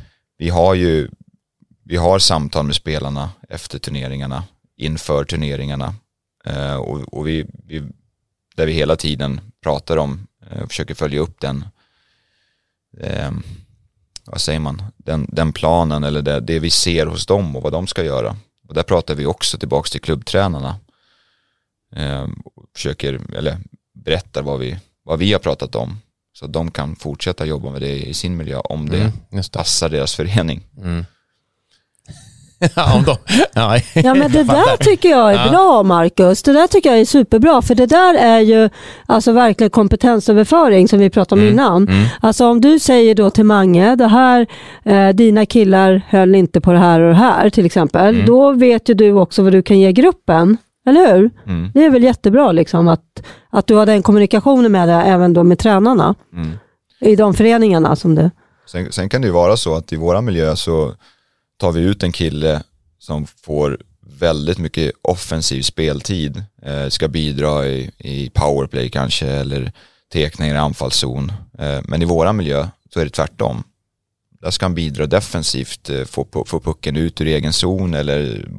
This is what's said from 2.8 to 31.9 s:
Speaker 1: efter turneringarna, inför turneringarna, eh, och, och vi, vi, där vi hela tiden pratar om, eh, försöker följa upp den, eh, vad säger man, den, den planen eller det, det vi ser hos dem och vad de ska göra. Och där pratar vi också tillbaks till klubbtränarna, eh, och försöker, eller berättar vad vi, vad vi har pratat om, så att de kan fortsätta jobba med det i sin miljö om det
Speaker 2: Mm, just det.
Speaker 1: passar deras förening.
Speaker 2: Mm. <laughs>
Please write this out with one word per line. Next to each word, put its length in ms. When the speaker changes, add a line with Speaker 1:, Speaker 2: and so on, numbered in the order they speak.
Speaker 1:
efter 300
turneringarna, 640
inför 460
turneringarna, 720
eh, 300
och, 380
och 140
vi, 180
vi, 160
där 100
vi 80
hela 220
tiden 460
pratar 340
om, 300
eh, 160
försöker 280
följa 260
upp 200
den, 240
eh, 300
vad 160
säger 180
man, 240
den, 340
den 220
planen 500
eller 180
det, 180
det 200
vi 120
ser 340
hos 200
dem 300
och 80
vad 80
de 160
ska 160
göra. 320
Och 60
där 100
pratar 320
vi 100
också 320
tillbaks 340
till 100
klubbtränarna, 760
eh, 260
och 100
försöker, 460
eller 220
berättar 480
vad 180
vi, 180
vad 160
vi 140
har 60
pratat 360
om, 220
så 120
att 80
de 180
kan 240
fortsätta 500
jobba 260
med 100
det 260
i 60
sin 240
miljö 220
om 300
det 120
Speaker 2:
Mm, 100
just 220
det. 60
Speaker 1:
passar 300
deras 260
förening. 520
Speaker 2:
Mm. 320
<laughs> 60